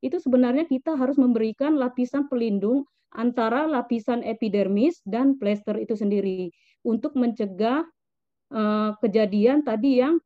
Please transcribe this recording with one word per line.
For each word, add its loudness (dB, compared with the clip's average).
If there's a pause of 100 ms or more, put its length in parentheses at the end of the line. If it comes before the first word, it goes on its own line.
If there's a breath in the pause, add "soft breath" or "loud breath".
itu -4
sebenarnya 2
kita -2
harus 0
memberikan 2
lapisan -2
pelindung 0 (320)
antara 0
lapisan -2
epidermis 0
dan 0
plester -2
itu -4
sendiri -2 (320 soft breath)
untuk -4
mencegah, -2 (640)
eh, -2
kejadian 2
tadi 2
yang 2